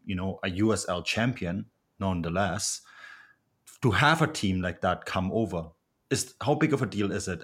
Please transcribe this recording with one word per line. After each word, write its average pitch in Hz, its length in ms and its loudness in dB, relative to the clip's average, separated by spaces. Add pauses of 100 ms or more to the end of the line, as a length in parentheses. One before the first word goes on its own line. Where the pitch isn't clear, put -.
you 98 100 -4
know, 92 280 -2
a 98 80 0
U 104 240 2
S - 120 -2
L 90 160 -2
champion, 107 640 0 (340)
nonetheless, 90 840 0 (960)
to 127 120 4
have 151 280 4
a 156 60 4
team 92 340 0
like 90 220 -4
that 90 240 0
come 95 260 -2
over? 92 360 -2 (420)
Is, - 320 -2
how 147 140 2
big 147 180 2
of 135 80 2
a 120 40 -2
deal 98 240 0
is 101 160 -4
it? 90 180 -6